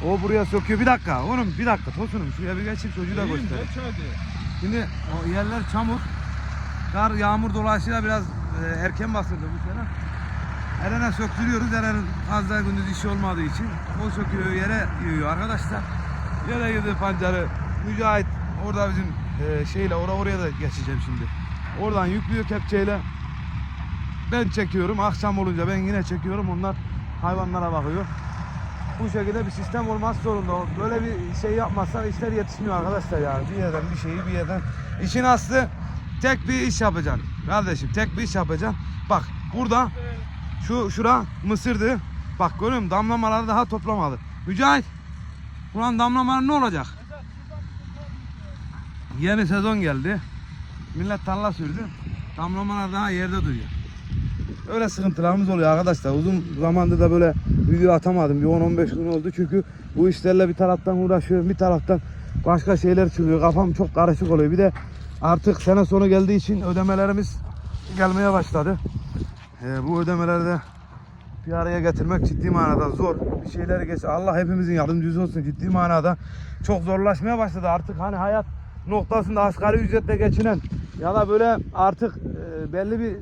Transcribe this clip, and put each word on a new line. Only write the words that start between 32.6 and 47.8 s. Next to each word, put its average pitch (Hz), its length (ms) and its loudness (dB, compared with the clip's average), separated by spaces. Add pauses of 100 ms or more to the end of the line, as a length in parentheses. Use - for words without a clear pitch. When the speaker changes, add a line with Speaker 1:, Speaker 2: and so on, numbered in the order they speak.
Speaker 1:
arkadaşlar 180 420 -2
yani. 139 320 0
Bir 196 60 -4
yerden 170 240 0 (140)
bir 160 40 -4
şeyi 170 280 -4
bir 180 60 -2
yerden. 175 280 -2 (440)
İşin 240 200 2
aslı 254 420 4 (560)
tek 262 260 2
bir 254 120 0
iş 247 200 0
yapacaksın. 156 420 2 (260)
Kardeşim 180 460 0
tek 202 240 0
bir 220 40 -2
iş 226 120 -4
yapacaksın. 180 440 -2 (320)
Bak 180 120 4 (320)
burada 240 340 2 (760)
şu, 220 240 0
şura 233 320 4 (220)
mısırdı. 220 520 0 (420)
Bak 175 220 2
görüyor 233 200 0
musun? 185 100 -2
Damlamaları 220 580 0
daha 226 160 4
toplamadı. 196 540 -2 (280)
Mücahit. 254 380 4 (880)
Buranın 233 240 0
damlamaları 254 500 2
ne 294 40 4
olacak? 214 340 2 (2250)